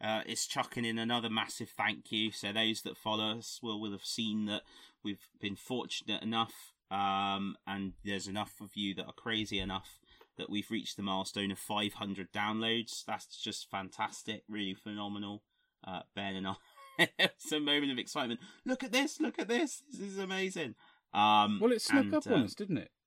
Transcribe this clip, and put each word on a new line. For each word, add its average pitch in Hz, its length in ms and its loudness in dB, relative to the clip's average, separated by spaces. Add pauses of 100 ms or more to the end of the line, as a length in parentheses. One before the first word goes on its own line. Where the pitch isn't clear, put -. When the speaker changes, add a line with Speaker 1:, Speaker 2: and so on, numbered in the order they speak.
Speaker 1:
uh, 110 260 0
it's - 200 -2
chucking 123 380 -2
in 113 120 0
another 113 320 0
massive 110 420 -2
thank - 420 -2
you. 110 180 2
So 101 220 -4
those 110 300 2
that - 140 -8
follow 110 420 0
us - 240 -10
will, 107 180 -2
will 110 100 -4
have 98 140 -8
seen 107 420 0
that 104 160 -2 (400)
we've 101 260 -6 (120)
been 98 160 -4
fortunate - 680 -4
enough, 113 500 -2 (160)
um, 98 680 2 (100)
and 98 280 -4 (100)
there's 98 240 -2
enough 101 320 -4
of 104 160 -14
you 101 180 0
that 92 120 -6
are - 60 -14
crazy 107 460 -2
enough 95 400 -4 (380)
that - 120 -8
we've 101 220 -2
reached - 260 -4
the 101 60 -6
milestone 98 480 0
of 95 80 -4
five 104 360 0
hundred 98 380 -6
downloads. 110 720 0
That's 107 220 -6 (160)
just - 260 -6
fantastic, 101 800 -4
really 104 260 -2
phenomenal. 101 680 -6 (420)
Uh, 92 180 -6 (120)
Ben 98 220 -2
and 95 100 -2
I, 95 80 0 (440)
<laughs> 170 100 6 (100)
it's - 320 0
a 156 80 0
moment 147 320 2
of 127 80 -2
excitement. 120 400 -2 (260)
"Look 254 200 0
at 208 80 -6
this, 277 280 4
look - 200 0
at 196 80 -2
this, 247 420 0
this 254 100 -10
is 190 180 -6
amazing." 190 580 -2 (360)
Um, 104 480 8
Speaker 2:
Well, 240 120 6
it 220 100 2
snuck - 220 6
Speaker 1:
and, 101 100 0
Speaker 2:
up - 140 2
on - 60 6
Speaker 1:
um, 165 100 8
Speaker 2:
us, 98 100 -4
didn't 190 240 0
it? 90 120 -8 (160)